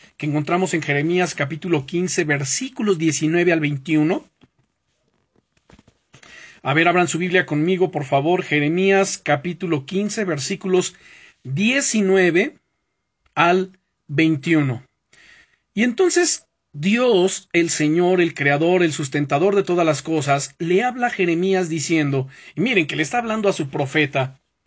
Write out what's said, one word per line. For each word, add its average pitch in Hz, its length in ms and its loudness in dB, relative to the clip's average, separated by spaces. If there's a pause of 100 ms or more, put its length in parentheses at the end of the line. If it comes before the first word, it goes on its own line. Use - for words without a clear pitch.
(160)
que 147 120 -8
encontramos 160 460 -2
en 160 100 -2
Jeremías 165 520 0
capítulo 151 500 -2
quince, 180 380 -2
versículos 160 720 -2
diecinueve 160 540 0
al 160 80 2
veintiuno. 151 720 0 (2250)
A 135 120 -2
ver, 165 140 4
abran 175 220 2
su 160 80 -4
Biblia 180 280 0
conmigo, 170 460 0
por 143 140 -6
favor, 151 360 0
Jeremías 185 760 0
capítulo 156 680 -4
quince, 208 380 -4
versículos 185 720 -2 (480)
diecinueve 190 1120 2 (760)
al 185 440 2 (300)
veintiuno. 151 800 0 (880)
Y 202 100 0
entonces, 339 640 0 (320)
Dios, 196 760 0
el 170 160 2
Señor, 175 500 2
el 170 140 0
Creador, 156 500 2
el 165 80 0
sustentador 147 640 -2
de 196 80 2
todas 175 220 0
las 151 160 0
cosas, 143 580 -2
le 180 240 0
habla 247 240 -2
a - 20 0
Jeremías 185 600 0
diciendo, 143 580 0 (260)
y 147 60 -8
miren 196 260 0
que 131 120 -8
le 156 60 0
está 233 160 -4
hablando 220 280 -2
a 190 60 2
su 147 160 -6
profeta, 143 720 -2 (260)